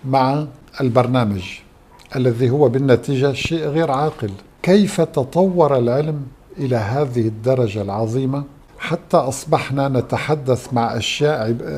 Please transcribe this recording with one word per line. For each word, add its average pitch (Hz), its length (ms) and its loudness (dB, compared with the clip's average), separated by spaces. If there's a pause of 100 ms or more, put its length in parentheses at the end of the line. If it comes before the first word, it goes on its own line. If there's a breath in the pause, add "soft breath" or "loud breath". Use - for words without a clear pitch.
مع 135 400 2 (360)
البرنامج 120 600 2 (720)
الذي 123 340 2
هو 139 200 4
بالنتيجة 135 640 2
شيء 156 340 -4
غير 160 240 0
عاقل. 147 400 -2 (320)
كيف 190 380 4
تطور 160 760 2
العلم 139 440 0 (360)
إلى 131 180 -2
هذه 120 520 0
الدرجة 110 540 0
العظيمة 117 640 -2 (360)
حتى - 380 0
أصبحنا 139 720 0
نتحدث 131 840 -2
مع 117 240 -2
أشياء، 120 580 -2 (220)